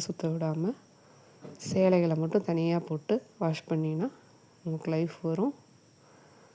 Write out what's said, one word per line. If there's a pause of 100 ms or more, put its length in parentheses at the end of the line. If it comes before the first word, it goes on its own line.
சுத்த
விடாம (960)
சேலைகளை
மட்டும்
தனியா (100)
போட்டு (280)
வாஷ்
பண்ணீங்கன்னா (560)
உங்களுக்கு
லைஃப் (120)
வரும். (1000)